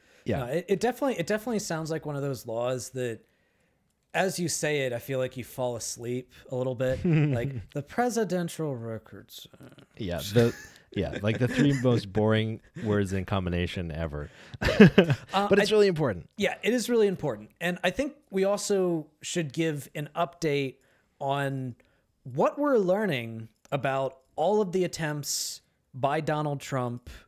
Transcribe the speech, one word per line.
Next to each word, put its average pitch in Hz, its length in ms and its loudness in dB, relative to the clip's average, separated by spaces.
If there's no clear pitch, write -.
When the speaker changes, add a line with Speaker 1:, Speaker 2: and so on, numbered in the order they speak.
Speaker 1:
Yeah. 165 140 0
Speaker 2:
No, 123 80 -4
it, 165 200 -2
it 196 140 0
definitely, 240 380 0
it 170 60 -2
definitely 214 340 -2
sounds 160 300 -4
like 160 160 -4
one 147 120 -4
of 139 40 -4
those 135 240 -4
laws 120 440 -2
that, 123 320 -4
as 180 240 0
you 170 120 -2
say 151 320 0
it, 127 100 0
I 117 80 -4
feel 135 200 -4
like 127 180 -4
you 120 80 -8
fall 123 320 -4
asleep 123 560 -8
a 131 60 -4
little 127 180 0
bit. 131 260 0
Speaker 1:
<laughs> - 40 -2
Speaker 2:
Like, 139 680 2
the 147 100 -6
Presidential 175 920 -2
Records. 113 720 -12
Speaker 1:
Yeah, 85 220 -4
the, 117 200 6
yeah, 92 280 -2
like, 107 180 0
the - 80 2
three 147 240 4
most 117 300 2
boring 110 480 2
words 101 300 2
in 95 100 -2
combination 87 640 -2
ever. 73 400 -6
<laughs> - 160 -18
Speaker 2:
Uh, 185 840 4
Speaker 1:
But 196 120 6
it's 208 120 2
Speaker 2:
I - 40 4
Speaker 1:
really 208 120 8
important. 147 480 0
Speaker 2:
Yeah, 190 260 -2
it 208 120 2
is 240 160 0
really 226 180 4
important. 127 440 -4
And 175 220 -2
I 185 80 4
think 277 220 -2
we 190 140 0
also 190 640 2
should 156 320 -4
give 160 420 -2
an 147 180 -6
update 143 640 0
on 135 540 -2
what 165 360 0
we're 285 200 4
learning 143 680 0
about 135 460 0
all 190 240 4
of 185 140 0
the 185 100 2
attempts - 800 -4
by 139 260 0
Donald 151 400 -2
Trump 123 500 -4